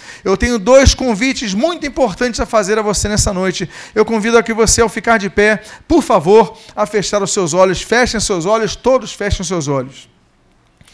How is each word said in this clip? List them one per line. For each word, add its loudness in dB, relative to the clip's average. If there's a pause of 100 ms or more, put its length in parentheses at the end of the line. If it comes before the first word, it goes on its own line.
(240)
Eu 2
tenho 0
dois 6
convites -2
muito -2
importantes -2
a -4
fazer 0
a 0
você -2
nesta -2
noite. -4 (260)
Eu 2
convido 0
a 4
que -4
você, 2
ao 2
ficar 0
de -6
pé, 2 (240)
por 2
favor, 4 (180)
a -2
fechar -2
os -4
seus -2
olhos. 2
Fechem 0
seus -2
olhos, 0
todos 0
fechem -4
os -8
seus -4
olhos. -6 (840)